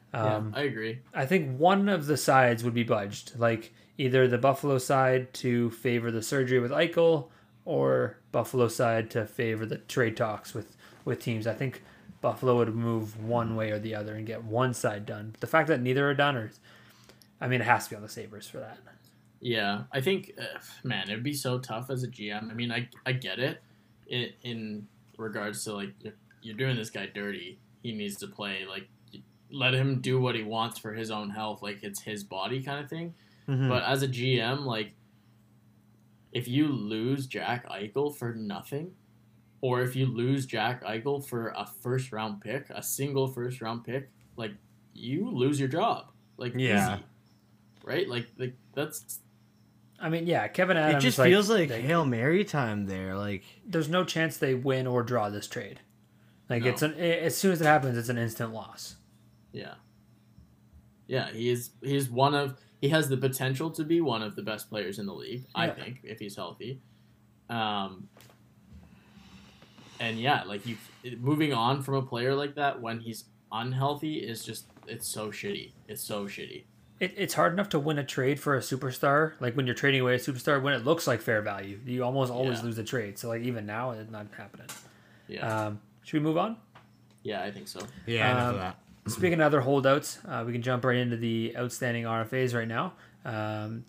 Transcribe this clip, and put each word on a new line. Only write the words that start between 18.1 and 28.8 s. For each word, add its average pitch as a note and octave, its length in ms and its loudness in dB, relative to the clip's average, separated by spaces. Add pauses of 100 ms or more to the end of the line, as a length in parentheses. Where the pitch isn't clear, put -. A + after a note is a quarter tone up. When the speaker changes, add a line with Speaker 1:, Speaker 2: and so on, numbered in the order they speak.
Speaker 2:
for - 120 -12
that. - 180 -12 (640)
Speaker 1:
Yeah, A2+ 500 0
I C3+ 100 -2
think, F#3 380 0
uh, G#2 200 -8 (240)
man, G2 260 -2
it'd A2+ 140 -4
be D3 100 -2
so B2+ 260 -2
tough B2 300 -6
as B2+ 140 -4
a A#2+ 40 -4
G G#2 240 -10
M. A2 180 -6
I A2+ 40 -12
mean, A#2+ 180 -4
I, A#2+ 160 -2 (180)
I C3 60 0
get G2+ 280 -4
it D#3 220 -2 (460)
in, B2 220 -4 (140)
in A2 440 -8 (300)
regards G#2+ 480 -6
to, A2 80 -6
like, G2+ 280 -6
you're, G#2+ 120 -12 (280)
you're A2 160 -12
doing C3 200 0
this A2 120 -6
guy G2 240 -8
dirty. G2+ 460 -8 (240)
He A#2+ 100 -6
needs G#2 240 -6
to G2 100 -10
play. G2 400 -8
Like, G2 200 -12 (260)